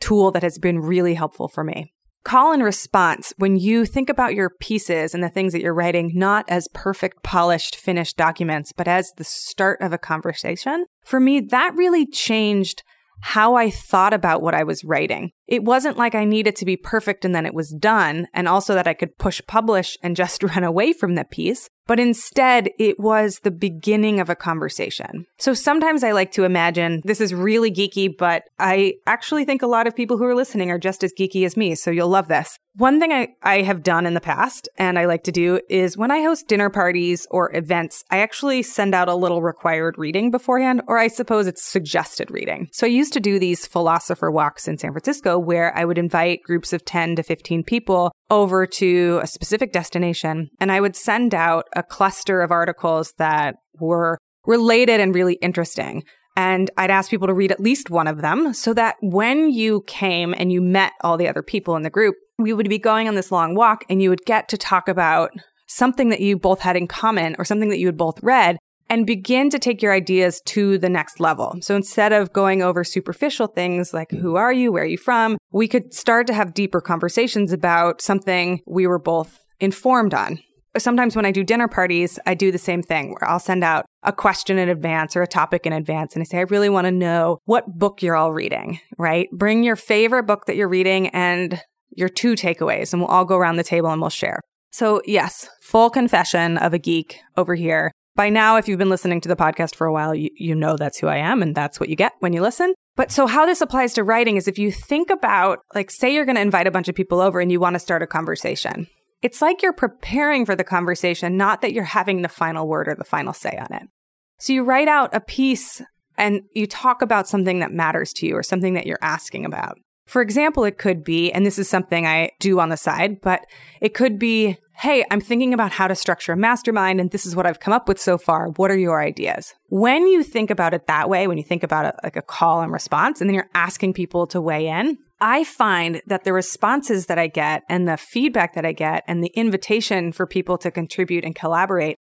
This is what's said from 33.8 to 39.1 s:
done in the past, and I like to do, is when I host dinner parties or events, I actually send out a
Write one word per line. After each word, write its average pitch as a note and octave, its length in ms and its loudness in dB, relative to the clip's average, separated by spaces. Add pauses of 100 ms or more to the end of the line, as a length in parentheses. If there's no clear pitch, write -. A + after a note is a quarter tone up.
done E3+ 220 2
in E3+ 100 -2
the E3 60 -2
past, - 460 -4 (100)
and F3+ 220 0
I E3+ 60 2
like E3+ 180 0
to F#3 80 -2
do, F3 380 2
is F#3 280 0
when A3+ 140 0
I D#4 120 0
host D#4+ 260 0
dinner G3+ 200 2
parties F3 600 0
or F3 240 0
events, E3 560 -2
I F#3+ 60 0
actually B3+ 460 -2
send G3+ 300 0
out F3+ 140 2
a F3+ 80 0